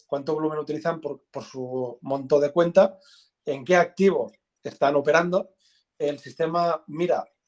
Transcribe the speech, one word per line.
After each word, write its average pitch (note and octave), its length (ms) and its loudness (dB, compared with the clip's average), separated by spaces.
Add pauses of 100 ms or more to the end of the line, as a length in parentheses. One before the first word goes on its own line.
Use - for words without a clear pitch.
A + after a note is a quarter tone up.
cuánto C#3+ 300 -6
volumen D#3 240 -4
utilizan D#3 420 -6
por, C#3 300 -12
por C3+ 120 -12
su B2+ 580 -8
monto C3+ 380 0
de C#3+ 120 2
cuenta, E3+ 480 4 (440)
en C3+ 220 -6
qué F3+ 100 4
activo E3+ 560 2 (320)
están C#3+ 320 0
operando. E3 600 2 (420)
El D3 220 -4
sistema E3 680 -4
mira, D#3 380 -2 (220)